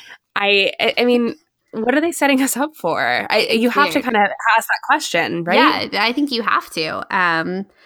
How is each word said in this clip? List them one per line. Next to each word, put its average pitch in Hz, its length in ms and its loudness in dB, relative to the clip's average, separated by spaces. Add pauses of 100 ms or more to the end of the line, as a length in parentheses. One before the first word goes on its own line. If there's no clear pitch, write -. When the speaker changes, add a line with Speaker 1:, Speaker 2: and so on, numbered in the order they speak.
(360)
Speaker 1:
I, 202 440 2
I, - 180 0
I 233 60 4
mean, 240 320 2 (360)
what 233 220 0
are 302 60 2
they 339 120 -2
setting 277 300 2
us 262 140 -2
up 294 200 -4
for? 123 540 -2
I, 214 200 2
you 226 200 2
have 285 200 0
to 311 80 -4
Speaker 2:
Weird. 247 60 -4
Speaker 1:
kinda 226 160 0 (360)
ask 226 120 -2
that 202 180 -4
question, 170 580 -2
right? 202 480 2
Speaker 2:
Yeah, 196 120 -2
I 233 80 0
think 285 180 -2
you 233 120 -4
have - 280 -2
to, 156 460 -6
um, 180 500 0 (200)